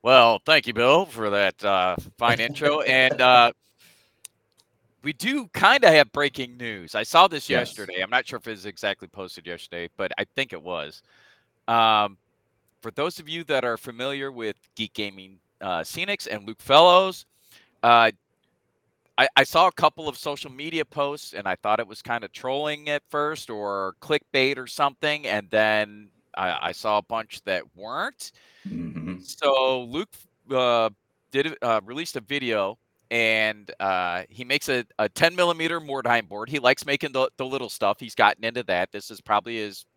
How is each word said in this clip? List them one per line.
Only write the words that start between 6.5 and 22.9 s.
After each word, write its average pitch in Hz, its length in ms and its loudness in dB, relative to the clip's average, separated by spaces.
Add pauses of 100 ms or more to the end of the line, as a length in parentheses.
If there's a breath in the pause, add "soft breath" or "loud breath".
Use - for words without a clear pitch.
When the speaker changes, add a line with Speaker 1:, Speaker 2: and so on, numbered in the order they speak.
Speaker 1:
news. 107 360 -10
I 110 100 -2
saw 170 220 6
this 160 220 -6
Speaker 2:
Yes. 123 200 -2
Speaker 1:
yesterday. 92 340 -10
I'm 101 80 -6
not 127 160 0
sure 127 120 -12
if - 80 -14
it 117 40 -10
was 101 160 -12
exactly 98 420 -8
posted 90 380 -16
yesterday, 87 500 -12
but 92 220 -6
I 101 60 -4 (120)
think 135 160 -6
it 82 100 -14
was. 80 380 -10 (680 soft breath)
Um, 110 500 2 (640)
for 113 80 -10
those 156 280 -6
of 156 120 -18
you 165 140 -10
that 135 200 -2
are 117 140 -4
familiar 135 520 -8
with 113 260 -8 (180)
Geek 110 180 -8
Gaming, 95 460 -10 (240)
uh, 90 180 -4
Scenics 190 500 -8
and 101 160 -10
Luke 113 140 -14
Fellows, 180 640 4 (580 soft breath)
uh, 117 280 6 (1080)
I, 135 120 4 (100)
I 135 60 6
saw 170 240 4
a 170 40 0
couple 156 340 0
of 139 120 -10
social 143 340 -10
media 156 320 -6
posts, 143 480 -6
and 98 160 -8
I 92 60 -2
thought 107 260 -2
it 92 60 -6
was 107 160 -20
kinda 117 260 -8
trolling 147 640 -6